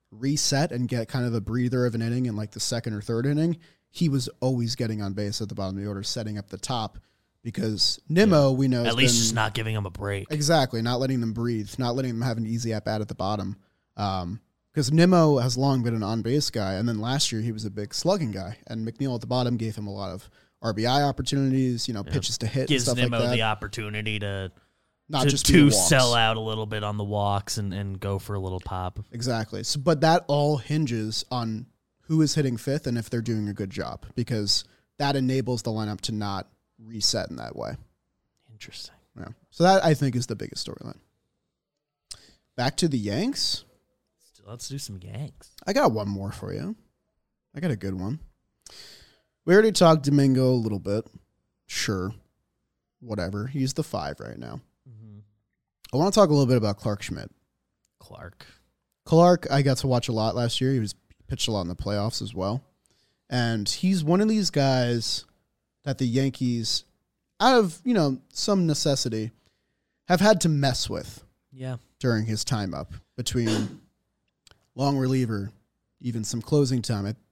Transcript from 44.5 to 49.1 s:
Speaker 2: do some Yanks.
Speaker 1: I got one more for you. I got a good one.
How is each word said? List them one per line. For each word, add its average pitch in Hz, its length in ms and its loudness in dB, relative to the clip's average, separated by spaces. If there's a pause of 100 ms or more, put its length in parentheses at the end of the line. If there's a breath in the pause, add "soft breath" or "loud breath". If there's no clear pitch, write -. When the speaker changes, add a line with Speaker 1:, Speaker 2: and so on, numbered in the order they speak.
Speaker 2:
do 135 100 -10
some 101 240 -12
Yanks. 101 500 -14 (140)
Speaker 1:
I 190 80 -2
got 262 180 2
one 208 180 -2
more 196 220 -4
for 95 220 -10
you. 208 220 -8 (800)
I 139 40 -10
got 165 120 -2
a 117 40 0
good 95 240 -6
one. 107 200 -4 (1300 loud breath)